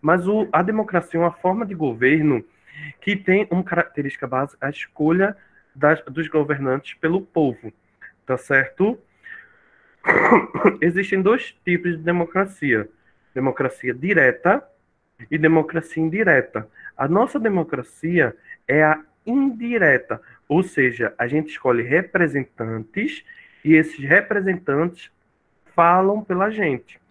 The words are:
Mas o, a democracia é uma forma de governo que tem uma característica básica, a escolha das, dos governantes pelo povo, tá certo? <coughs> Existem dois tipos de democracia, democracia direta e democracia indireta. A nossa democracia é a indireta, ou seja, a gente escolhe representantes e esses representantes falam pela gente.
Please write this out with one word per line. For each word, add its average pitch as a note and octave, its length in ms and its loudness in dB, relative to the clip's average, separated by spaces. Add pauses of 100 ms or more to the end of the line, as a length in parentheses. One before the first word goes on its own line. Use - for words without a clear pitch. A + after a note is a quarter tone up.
Mas F3 260 2
o, G#3+ 240 -2
a D#3+ 100 2
democracia G3+ 560 -4
é E3+ 60 2
uma E3+ 80 0
forma G3 340 -4
de G3 80 -10
governo C#3 680 0 (560)
que G3+ 160 -4
tem G3 340 0
uma F3+ 140 -2
característica D3 640 -6
básica, C3+ 400 -6
a - 20 -4
escolha F3 680 -2 (360)
das, D3 300 2
dos D3+ 240 -8
governantes C#3 680 -2
pelo E3+ 260 -2
povo, C#3 500 -2 (540)
tá C3 120 -2
certo? D3 600 0 (1040)
<coughs> - 760 2
Existem F#3+ 400 0
dois A3 420 0
tipos F3 280 -2
de D#3+ 120 -8
democracia, E3+ 840 -2 (440)
democracia C3 600 -4
direta E3 760 2 (600)
e D#3+ 80 -4
democracia D#3+ 640 0
indireta. D#3+ 680 0 (300)
A C3+ 100 -2
nossa G3+ 320 0
democracia E3 960 -2 (320)
é D3 160 4
a D#3 160 4 (240)
indireta, A3+ 960 0 (300)
ou E3+ 140 2
seja, A#2+ 520 -2
a A#2+ 120 -4
gente D3+ 240 -2
escolhe A#2+ 320 0
representantes C#3 1400 -4 (400)
e D#3 120 6
esses D#3 240 2
representantes F3+ 1120 -2 (640)
falam F#3 480 4
pela F#3+ 260 -2
gente. F3 500 -4 (120)